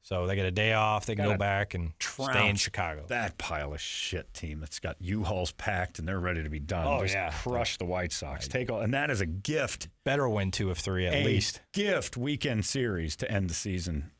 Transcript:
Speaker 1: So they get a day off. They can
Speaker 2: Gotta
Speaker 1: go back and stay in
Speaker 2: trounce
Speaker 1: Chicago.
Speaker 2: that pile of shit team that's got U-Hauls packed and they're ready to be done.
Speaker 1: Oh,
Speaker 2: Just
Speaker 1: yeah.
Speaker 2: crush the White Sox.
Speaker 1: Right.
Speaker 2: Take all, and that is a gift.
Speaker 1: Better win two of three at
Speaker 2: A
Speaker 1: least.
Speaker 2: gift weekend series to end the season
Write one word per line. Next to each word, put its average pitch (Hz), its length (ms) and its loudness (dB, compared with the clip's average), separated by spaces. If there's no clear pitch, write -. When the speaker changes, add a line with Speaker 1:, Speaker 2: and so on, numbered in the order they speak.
Speaker 1:
So 90 240 -2
they 95 120 0
get 98 80 2
a 92 60 2
day 107 200 4
off. 107 340 4
They 110 100 -2
can 101 100 2
Speaker 2:
Gotta 104 100 4
Speaker 1:
go 95 40 0
back 101 340 2
and 85 260 -2
stay - 240 -4
in 135 80 0
Speaker 2:
trounce 104 300 4
Speaker 1:
Chicago. 80 480 -2
Speaker 2:
that 117 280 -2
pile 73 360 -4
of 76 80 -6
shit - 520 -6
team 76 280 -6
that's - 180 -8
got 80 220 -4
U-Hauls 92 500 0
packed - 480 -4
and 80 80 -4
they're 95 120 0
ready 87 240 0
to 76 60 -4
be 78 120 -4
done. 82 260 0
Speaker 1:
Oh, 135 140 2
Speaker 2:
Just 95 140 0
Speaker 1:
yeah. 90 160 0
Speaker 2:
crush 120 460 -2
the - 60 -4
White 90 300 -2
Sox. 69 320 -6
Speaker 1:
Right. - 60 -8
Speaker 2:
Take 123 200 0
all, 110 80 -2
and 113 140 2
that 143 180 0
is 110 80 0
a 98 60 2
gift. 113 640 -2
Speaker 1:
Better 139 240 4
win 98 220 2
two 95 200 0
of 85 60 0
three 92 280 0
at 87 80 2
Speaker 2:
A 143 120 4
Speaker 1:
least. - 340 2
Speaker 2:
gift 196 420 0
weekend 127 500 0
series 95 520 0
to - 120 -4
end 98 200 2
the 82 40 -2
season 85 680 -2